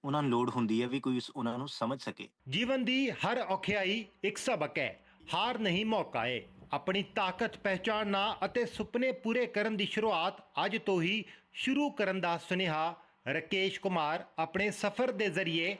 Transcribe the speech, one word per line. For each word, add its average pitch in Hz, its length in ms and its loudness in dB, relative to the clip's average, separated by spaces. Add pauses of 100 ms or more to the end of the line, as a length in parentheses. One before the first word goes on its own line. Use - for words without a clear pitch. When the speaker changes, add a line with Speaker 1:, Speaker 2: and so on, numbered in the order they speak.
Speaker 1:
ਉਹਨਾਂ 143 180 0
ਨੂੰ 139 80 2
ਲੋੜ 120 200 4
ਹੁੰਦੀ 113 320 2
ਹੈ 123 60 -2
ਵੀ 131 120 -2
ਕੋਈ 127 160 0
ਉਸ-, - 200 -4
ਉਹਨਾਂ 117 220 -2
ਨੂੰ 139 100 -6
ਸਮਝ 127 320 -4
ਸਕੇ। - 280 -10 (200)
Speaker 2:
ਜੀਵਨ 240 360 0
ਦੀ 254 260 2
ਹਰ 202 280 0
ਔਖਿਆਈ 196 680 0 (180)
ਇੱਕ 196 140 0
ਸਬਕ 165 400 0
ਹੈ, 127 260 -4 (300)
ਹਾਰ 233 240 0
ਨਹੀਂ 208 280 2
ਮੌਕਾ 170 400 0
ਹੈ। 123 140 0 (320)
ਆਪਣੀ 185 300 0
ਤਾਕਤ 202 540 -2
ਪਹਿਚਾਨਣਾ 202 880 0
ਅਤੇ 233 220 0
ਸੁਪਨੇ 240 460 -2
ਪੂਰੇ 240 340 0
ਕਰਨ 220 300 0
ਦੀ 202 100 0
ਸ਼ੁਰੂਆਤ 196 540 0 (240)
ਅੱਜ 196 120 0
ਤੋਂ 190 260 2
ਹੀ 196 220 0 (280)
ਸ਼ੁਰੂ 285 380 2
ਕਰਨ 190 300 0
ਦਾ 170 180 2
ਸੁਨੇਹਾ 175 580 0 (320)
ਰਕੇਸ਼ 190 520 0
ਕੁਮਾਰ 170 460 0 (120)
ਆਪਣੇ 190 320 0
ਸਫ਼ਰ 208 400 0
ਦੇ 208 180 0
ਜ਼ਰੀਏ 170 520 0